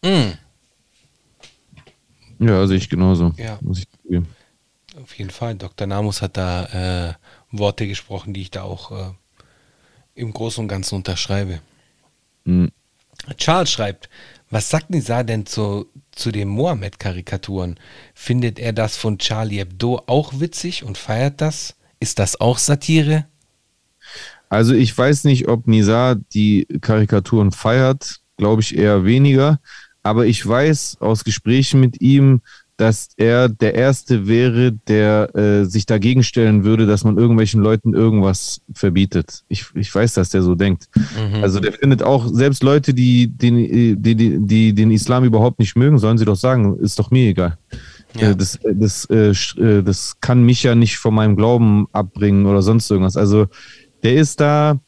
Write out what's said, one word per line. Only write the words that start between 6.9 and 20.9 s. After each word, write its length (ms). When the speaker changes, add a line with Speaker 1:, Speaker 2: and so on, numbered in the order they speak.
Speaker 1:
äh, 40
Worte 360
gesprochen, 460
die 80
ich 100
da 120
auch, 280
äh, 200
im 180
Großen 300
und 60
Ganzen 260
unterschreibe. 640
Speaker 2:
Mhm. 260
Speaker 1:
Charles 340
schreibt, 380
was 200
sagt 200
Nizar 340
denn 220
zu, 400
zu 200
den 160
Mohammed-Karikaturen? 1300
Findet 440
er 140
das 240
von 220
Charlie 400
Hebdo 480
auch 320
witzig 440
und 140